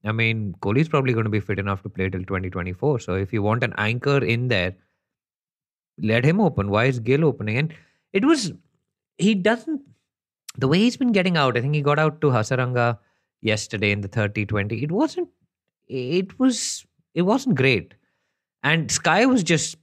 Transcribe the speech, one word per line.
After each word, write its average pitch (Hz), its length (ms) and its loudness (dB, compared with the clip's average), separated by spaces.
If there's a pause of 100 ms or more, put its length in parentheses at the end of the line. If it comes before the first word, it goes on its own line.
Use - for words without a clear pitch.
I 107 60 -4
mean, 113 500 -2
Kohli's 131 280 0
probably 135 240 0
gonna 110 160 0
be 107 100 0
fit 98 220 -4
enough 98 240 -4
to - 40 -10
play 92 220 -2
till 90 140 -6
twenty 92 260 -4
twenty-four. 92 480 -2
So 90 160 -4
if 95 180 -2
you 110 80 -2
want 110 220 0
an 117 140 -2
anchor 120 420 0
in 120 300 0
there, 92 260 0 (1200)
let 113 260 2
him 170 160 4
open. 107 300 0
Why 110 160 2
is 127 120 0
Gill 131 260 0
opening? 113 340 0
And 160 160 -4 (380)
it 202 120 0
was, 269 280 2 (680)
he 202 180 4
doesn't, 233 460 -2 (760)
the 135 80 0
way 156 120 4
he's 233 180 2
been 247 160 0
getting 180 240 2
out, 131 200 2
I 120 40 2
think 147 160 -2
he 147 60 -2
got 147 180 2
out 156 220 0
to 147 80 4
Hasaranga 123 680 0 (420)
yesterday 107 520 -2
in 104 80 -2
the 101 80 -6
third 104 260 -2
T 107 100 -2
twenty. 104 380 -4
It 151 80 -4
wasn't, 311 380 -2 (580)
it 151 540 -4
was, - 440 0 (300)
it 165 80 0
wasn't 226 320 0
great. 131 400 0 (680)
And 147 260 0
Sky 185 360 2
was 254 180 2
just 160 380 -2